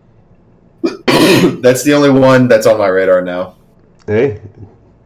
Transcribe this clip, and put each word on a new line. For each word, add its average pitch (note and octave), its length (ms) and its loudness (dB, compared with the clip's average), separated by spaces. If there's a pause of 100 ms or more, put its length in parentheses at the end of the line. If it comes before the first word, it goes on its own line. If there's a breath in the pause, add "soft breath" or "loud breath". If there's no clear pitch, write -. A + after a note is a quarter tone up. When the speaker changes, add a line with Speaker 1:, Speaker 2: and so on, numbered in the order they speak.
(840)
Speaker 1:
<clears throat> - 0 -
that's - 1000 0
the D3 120 0
only C#3+ 160 2
one C3 380 2
that's A2+ 180 2
on A2 120 2
my G2+ 100 -2
radar F#2+ 320 0
now. F2+ 360 -8 (500)
Speaker 2:
Hey, G#2+ 340 -4 (640)